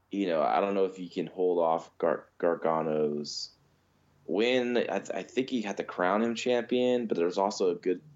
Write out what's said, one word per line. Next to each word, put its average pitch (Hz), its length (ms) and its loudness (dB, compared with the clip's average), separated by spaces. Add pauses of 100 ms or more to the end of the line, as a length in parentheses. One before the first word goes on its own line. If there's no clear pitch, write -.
(100)
you 98 160 0
know, 80 160 2
I - 180 2
don't 98 140 2
know 98 100 2
if 92 140 -2
you 90 100 -10
can 85 200 -4
hold 90 300 2
off 82 380 0
Gar-, - 300 0 (100)
Gargano's 78 1120 0 (760)
win. 120 500 2
I 101 220 0
th-, - 160 -6
I 95 80 -4
think - 280 -4
you 123 120 -2
have 101 140 -6
to 82 80 -4
crown 95 380 0
him 117 120 0
champion, 123 720 0
but - 100 -2
there's 90 220 0
also 98 320 2
a 85 40 2
good, 90 280 -2 (140)